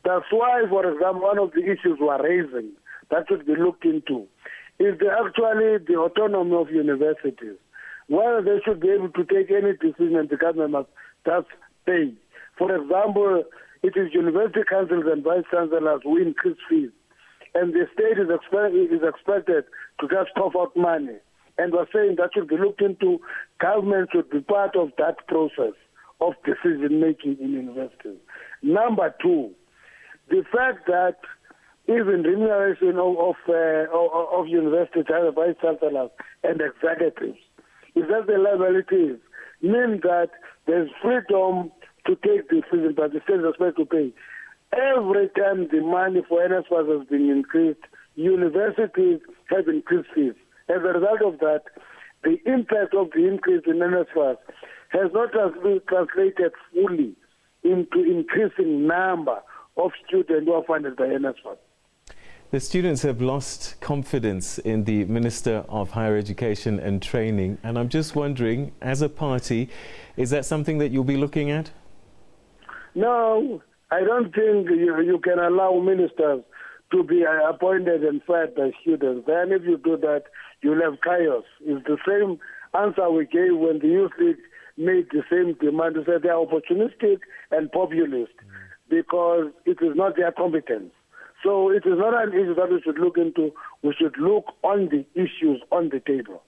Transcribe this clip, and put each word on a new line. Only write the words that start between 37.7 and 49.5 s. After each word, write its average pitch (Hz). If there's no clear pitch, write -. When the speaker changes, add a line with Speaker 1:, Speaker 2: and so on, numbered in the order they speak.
Speaker 1:
is 330
at 208
the 202
level 185
it 190
is, 151
means 214
that 175
there's 165
freedom 185
to 190
take 403
decisions, 160
but 151
the 151
state 196
is 165
expected 170
to 156
pay. 147
Every 214
time 196
the 156
money 180
for 170
N 180
S 185
F -
A 170
S 151
has 135
been 143
increased, 147
universities 185
have 180